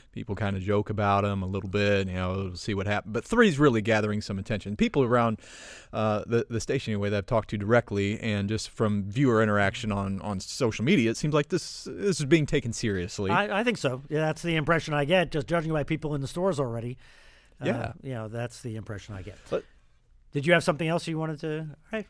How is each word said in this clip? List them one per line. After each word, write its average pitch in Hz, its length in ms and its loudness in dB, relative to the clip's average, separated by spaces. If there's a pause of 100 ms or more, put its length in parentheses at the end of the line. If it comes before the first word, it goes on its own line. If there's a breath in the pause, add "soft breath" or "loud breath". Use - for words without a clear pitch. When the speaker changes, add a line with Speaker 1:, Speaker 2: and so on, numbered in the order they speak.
(140)
Speaker 1:
people 110 220 -8
kinda 98 260 -2
joke 104 280 0
about 101 360 2
'em 101 180 0
a - 20 -4
little 95 240 -4
bit, 101 380 2
you 92 60 -6
know, 92 200 -2
we'll 95 220 -4
see 104 180 -4
what 98 140 -2
happens. 104 240 -2
But 113 140 -4
three's 220 340 6
really 127 220 6
gathering 107 400 2
some 98 180 -6
attention. 101 380 -4
People 220 260 4
around, 117 360 2 (520 loud breath)
uh, 110 340 0
the, 117 240 2
the 113 120 -2
station - 320 -2
anyway 101 160 0
that 104 80 2
I've 98 80 -2
talked 110 240 0
to 113 80 -2
directly 104 640 2
and 104 260 0
just 107 220 -4
from 104 340 0
viewer 113 400 4
interaction 104 480 2
on, 98 300 -2
on 98 180 -6
social 110 460 -2
media, 131 260 6
it 117 60 -4
seems 151 160 -2
like 147 160 2
this, - 340 -4
this 190 380 -2
is 147 40 -4
being 151 200 4
taken 131 260 0
seriously. 98 580 -2
Speaker 2:
I, 196 300 2
I 220 60 2
think 240 120 0
so. 127 300 -4
Yeah, 151 140 -2
that's 156 200 -2
the 170 140 -2
impression 156 380 0
I 143 100 2
get, 165 280 2
just 143 160 -2
judging 160 260 0
by 151 100 0
people 151 320 -4
in 139 60 -4
the 135 60 -4
stores 175 340 -2
already. 120 360 -4 (640 soft breath)
Uh, 131 40 -4
Speaker 1:
Yeah. 220 360 -2
Speaker 2:
you 135 120 -8
know, 110 160 -6
that's 117 320 -8
the 113 160 -8
impression 104 380 -10
I 92 60 -10
get. 92 160 -14 (120)
Speaker 1:
But - 160 -2 (680)
Speaker 2:
Did 143 140 -2
you 175 60 6
have 165 100 4
something 165 240 0
else 165 220 -2
you 160 100 -4
wanted 156 220 -4
to? 156 260 -4 (240)
Hey, 220 180 -6